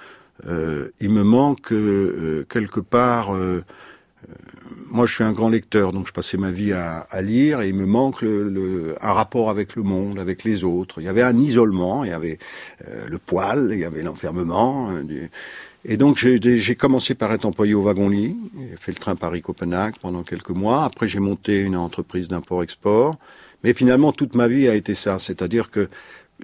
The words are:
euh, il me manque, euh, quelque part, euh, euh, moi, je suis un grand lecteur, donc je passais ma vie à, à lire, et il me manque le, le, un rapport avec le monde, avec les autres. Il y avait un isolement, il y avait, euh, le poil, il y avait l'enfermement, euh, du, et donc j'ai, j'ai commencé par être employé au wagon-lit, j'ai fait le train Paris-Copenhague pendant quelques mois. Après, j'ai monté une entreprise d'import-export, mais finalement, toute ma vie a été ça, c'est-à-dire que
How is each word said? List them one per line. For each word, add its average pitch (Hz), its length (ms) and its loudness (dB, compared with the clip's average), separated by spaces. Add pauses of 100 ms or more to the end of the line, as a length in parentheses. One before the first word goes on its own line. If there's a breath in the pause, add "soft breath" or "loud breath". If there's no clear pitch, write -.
(460 loud breath)
euh, 80 540 -4
il 104 100 -2
me 107 120 4
manque, 127 480 4
euh, 98 800 0
quelque 107 320 -4
part, 120 540 0
euh, 90 280 -2 (640 loud breath)
euh, - 40 -20 (580)
moi, 117 160 4
je - 80 -4
suis 117 100 0
un 110 80 2
grand 110 160 2
lecteur, 104 440 2
donc 95 140 -4
je - 60 -16
passais - 240 -6
ma 95 140 -2
vie 98 220 -2
à, 85 380 -6
à 95 120 -4
lire, 123 400 2
et 98 60 0
il 95 60 -2
me 95 120 0
manque 127 340 2
le, 104 300 0
le, 92 500 -4
un 104 120 0
rapport 110 360 2
avec 101 280 -4
le 113 60 -4
monde, 98 360 -2
avec 92 260 -6
les 107 180 0
autres. 90 380 -2
Il 80 40 -8
y 90 40 -6
avait 101 140 2
un 123 160 4
isolement, 113 680 4
il 101 60 -4
y - 20 -6
avait, 80 260 -6 (480 loud breath)
euh, 53 220 -12
le 85 100 -8
poil, 101 540 0
il 104 60 -2
y 82 60 -2
avait 78 180 -8
l'enfermement, 90 880 -2
euh, 82 140 -6
du, 76 260 -10 (560 loud breath)
et 107 100 -2
donc 139 220 6
j'ai, 123 200 6 (200)
j'ai 107 160 0
commencé 135 400 2
par 110 180 -2
être 110 140 -2
employé 104 260 2
au 101 100 4
wagon-lit, 101 540 2 (220)
j'ai 117 180 -14
fait - 160 -10
le 87 60 -12
train 92 180 -4
Paris-Copenhague 90 840 -4
pendant 90 200 -8
quelques - 280 -12
mois. 107 340 0
Après, 117 240 -4
j'ai 95 120 -4
monté 101 400 0
une 95 160 -2
entreprise 87 520 -6
d'import-export, 95 880 0 (480 loud breath)
mais 123 80 4
finalement, 131 400 4
toute 131 220 -4
ma 120 140 4
vie 131 200 4
a 113 60 4
été 104 180 -2
ça, 95 260 -2
c'est-à-dire 92 520 -4
que 101 180 -2 (560 loud breath)